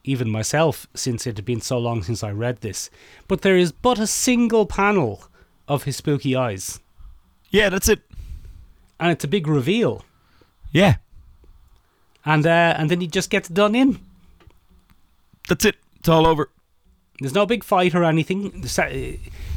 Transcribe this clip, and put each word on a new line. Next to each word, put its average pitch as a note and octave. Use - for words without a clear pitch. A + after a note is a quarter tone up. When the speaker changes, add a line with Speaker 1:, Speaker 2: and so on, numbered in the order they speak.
Speaker 1:
even B2+
myself C3+
since A#2+
it A2+
had G2
been A#2+
so B2+
long A#2
since A2
I G#2
read A2+
this, -
but F#3+
there F#3+
is F3
but B3
a G#3+
single A#3
panel G3
of C#3+
his C#3
spooky C#3
eyes. A#2
Speaker 2:
Yeah, G#3
that's F#3+
it. G#3+
Speaker 1:
And E3+
it's -
a D3+
big E3
reveal. D3+
Speaker 2:
Yeah. E3
Speaker 1:
And, D3+
uh, E3+
and D#3
then F3
he F3+
just F3+
gets G3
done G#3
in. C4
Speaker 2:
That's -
it. G3+
It's -
all D#3+
over. D#3
Speaker 1:
There's C#3
no G3+
big A3
fight F3+
or F3
anything. F#3
The -
Sa-, F3+
uh, C3+